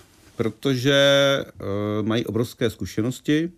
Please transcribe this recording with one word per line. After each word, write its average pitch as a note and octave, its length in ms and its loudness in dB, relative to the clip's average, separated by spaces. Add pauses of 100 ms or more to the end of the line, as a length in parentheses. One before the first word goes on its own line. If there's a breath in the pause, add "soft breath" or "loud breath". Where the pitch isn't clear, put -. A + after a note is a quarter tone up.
(360)
Protože, B2+ 580 0 (500)
eh, G#2 580 -4
mají A2+ 240 -2
obrovské A2+ 440 -2
zkušenosti, C3 880 -4